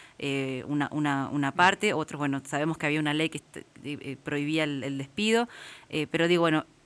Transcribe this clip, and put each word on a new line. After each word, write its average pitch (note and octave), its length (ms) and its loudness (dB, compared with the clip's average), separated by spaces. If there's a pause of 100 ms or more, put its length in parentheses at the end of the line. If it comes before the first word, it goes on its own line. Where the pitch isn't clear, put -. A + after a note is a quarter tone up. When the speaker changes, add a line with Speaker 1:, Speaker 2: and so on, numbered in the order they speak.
(180)
Speaker 1:
eh, C3+ 500 -2
una, D3 240 0
una, C#3+ 380 0
una C#3 220 0
Speaker 2:
Mm. - 40 -8
Speaker 1:
parte, G3 380 4
otros, D3+ 240 -4
bueno, C#3 260 -2
sabemos D#3 360 -2
que D#3 80 0
había D3+ 120 2
una D3 140 0
ley D#3 160 0
que D3+ 80 -8
est-, - 200 -16
eh, - 60 -14 (200)
eh, C#3 400 -10
prohibía D3 400 0
el, C#3+ 200 -2
el C#3 140 -4
despido, A3 500 0 (420)
eh, D3+ 200 -2
pero E3 180 2
digo, F3 140 6
bueno, D#3 240 4 (200)